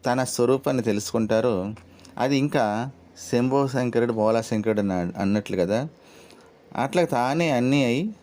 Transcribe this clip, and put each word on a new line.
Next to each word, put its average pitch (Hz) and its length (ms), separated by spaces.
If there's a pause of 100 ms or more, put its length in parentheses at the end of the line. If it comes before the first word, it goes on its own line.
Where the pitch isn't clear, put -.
తన 127 180
స్వరూపాన్ని 127 580
తెలుసుకుంటారో 110 920 (440)
అది 135 200
ఇంకా 131 520 (420)
శంభో 131 360
శంకరుడు, 120 440
బోలా 110 300
శంకరుడు 107 380
అని 98 120
అన్-, 87 240
అన్నట్లు 101 400
కదా. 104 320 (880)
అట్లా 139 280
తానే 143 460
అన్నీ 131 340
అయి 151 380